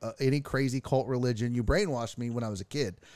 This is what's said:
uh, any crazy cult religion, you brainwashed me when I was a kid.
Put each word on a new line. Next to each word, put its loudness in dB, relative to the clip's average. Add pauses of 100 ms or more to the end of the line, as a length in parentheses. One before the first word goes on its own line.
uh, -6
any 4
crazy 0
cult 2
religion, 0
you 2
brainwashed 0
me -4
when -2
I -2
was -4
a -8
kid. -4 (200)